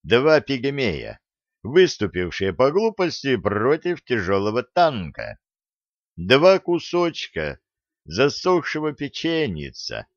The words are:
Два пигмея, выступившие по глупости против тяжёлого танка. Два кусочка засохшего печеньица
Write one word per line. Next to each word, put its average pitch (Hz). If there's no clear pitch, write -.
Два 135
пигмея, 120
выступившие 98
по 135
глупости 180
против 123
тяжёлого 104
танка. 98
Два 143
кусочка 165
засохшего 147
печеньица 120